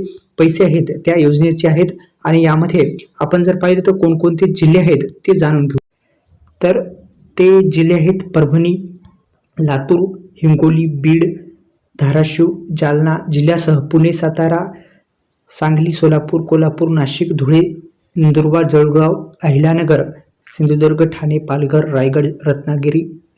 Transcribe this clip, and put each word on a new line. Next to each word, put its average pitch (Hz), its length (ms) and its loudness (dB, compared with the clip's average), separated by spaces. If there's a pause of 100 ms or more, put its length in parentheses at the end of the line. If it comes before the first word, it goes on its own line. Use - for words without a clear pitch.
(380)
पैसे 165 260 2
आहेत 160 180 2 (220)
त्या 170 140 0
योजनेचे 160 500 2
आहेत 160 180 2 (380)
आणि 165 180 2
यामध्ये 160 500 0 (280)
आपण 175 220 -2
जर 185 140 0
पाहिलं 180 300 0
तर 190 60 2
कोणकोणते 170 600 0
जिल्हे 170 280 4
आहेत 175 220 2
ते - 360 -2
जाणून 151 280 0
घेऊ. 139 120 -4 (840)
तर 180 180 0 (580)
ते 185 320 4
जिल्हे 165 260 2
आहेत 185 260 0 (120)
परभणी, 165 640 0 (600)
लातूर, 160 560 -2 (260)
हिंगोली, 160 440 2
बीड, 156 520 0 (600)
धाराशिव, 156 460 0 (320)
जालना 156 380 0 (160)
जिल्ह्यासह 156 480 0
पुणे, 165 320 0
सातारा, 165 600 -4 (760)
सांगली, 156 440 -2
सोलापूर, 156 480 0
कोल्हापूर, 160 480 -2
नाशिक, 160 440 -2
धुळे, 147 280 2 (560)
नंदुरबार, 156 560 2
जळगाव, 151 580 2 (120)
अहिल्यानगर, 156 600 2 (420)
सिंधुदुर्ग, 151 600 0
ठाणे, 151 340 -4
पालघर, 147 500 -2
रायगड, 135 380 0 (200)
रत्नागिरी, 147 760 -4 (180)